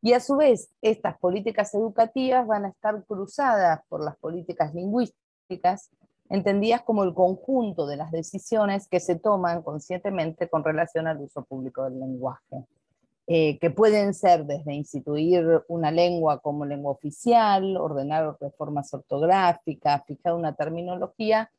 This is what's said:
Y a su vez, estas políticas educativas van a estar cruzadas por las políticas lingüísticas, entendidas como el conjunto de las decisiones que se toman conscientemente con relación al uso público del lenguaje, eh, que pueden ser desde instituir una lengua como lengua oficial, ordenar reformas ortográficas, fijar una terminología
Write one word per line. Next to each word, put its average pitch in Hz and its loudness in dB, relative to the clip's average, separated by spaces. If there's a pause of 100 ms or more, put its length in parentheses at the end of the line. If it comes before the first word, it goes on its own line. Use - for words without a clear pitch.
Y 233 4
a 247 4
su 277 0
vez, 269 4 (100)
estas 220 -2
políticas 208 -2
educativas 226 0
van 208 -2
a 196 -6
estar 214 -6
cruzadas 196 0
por 151 -6
las 151 -6
políticas 165 -6
lingüísticas, 190 -4 (400)
entendidas 202 2
como 214 0
el 180 0
conjunto 185 0
de 143 -6
las 160 -8
decisiones 196 -2
que 180 2
se 175 -2
toman 175 0
conscientemente 170 -6
con 160 -2
relación 160 -2
al 156 -4
uso 139 -12
público 131 -8
del 131 -8
lenguaje, 131 -10 (600)
eh, 156 2
que 165 2
pueden 208 4
ser 170 4
desde 147 -6
instituir 156 2
una 165 -2
lengua 165 2
como 147 -6
lengua 143 -6
oficial, 196 2
ordenar 151 -2
reformas 147 -8
ortográficas, 156 0
fijar 170 -4
una 165 -4
terminología 180 -4